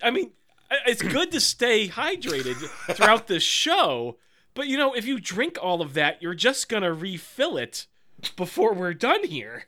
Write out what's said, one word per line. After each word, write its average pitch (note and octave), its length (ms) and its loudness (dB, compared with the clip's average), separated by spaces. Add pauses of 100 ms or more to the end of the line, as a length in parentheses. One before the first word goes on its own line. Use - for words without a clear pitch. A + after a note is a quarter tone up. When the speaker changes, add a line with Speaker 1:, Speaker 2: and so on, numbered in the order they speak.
Speaker 1:
I A#3+ 80 2
mean, F#4 220 -2 (400)
I, C#4 60 2 (100)
it's B3 140 2
good E4 320 0
to D4 60 0
stay A3 500 2
hydrated E3+ 680 -4
Speaker 2:
<laughs> D3+ 400 -6
Speaker 1:
throughout G#3+ 320 4
this E3+ 160 0
show, D3 720 2 (360)
but, C#4 140 -6
you C4+ 100 0
know, C#4 160 4
if A#3 120 -4
you C4 140 -2
drink G#3+ 420 -2
all F3 200 0
of C#3+ 120 -6
that, D3 280 0
you're E3+ 120 -4
just B3 360 0
gonna F#3+ 240 0
refill F#3+ 640 -4
it - 300 -6 (480)
before G#3 380 0
we're F3+ 200 -2
done E4 320 2
here. A#2 420 -8